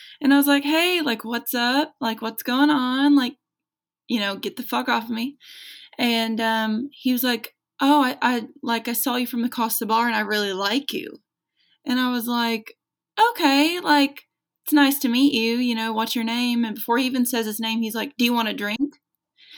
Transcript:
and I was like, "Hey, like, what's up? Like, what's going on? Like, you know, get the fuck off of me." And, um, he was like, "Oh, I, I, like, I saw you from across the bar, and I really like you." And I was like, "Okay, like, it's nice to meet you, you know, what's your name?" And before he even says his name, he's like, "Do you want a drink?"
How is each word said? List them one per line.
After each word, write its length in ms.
and 140
I 40
was 80
like, 180
"Hey, 380
like, 220
what's 300
up? 460
Like, 220
what's 220
going 260
on? 460
Like, 200
you 120
know, 160
get 200
the 80
fuck 240
off 160
of 60
me." 280
And, 420
um, 520
he 200
was 120
like, 320
"Oh, 200
I, 200
I, 260
like, 260
I 60
saw 220
you 100
from 180
across 340
the 80
bar, 200
and 100
I 40
really 320
like 400
you." 300
And 140
I 100
was 180
like, 480
"Okay, 500
like, 480
it's 100
nice 260
to 80
meet 260
you, 240
you 160
know, 180
what's 240
your 80
name?" 400
And 120
before 220
he 80
even 200
says 200
his 140
name, 220
he's 120
like, 240
"Do 60
you 100
want 140
a 60
drink?" 460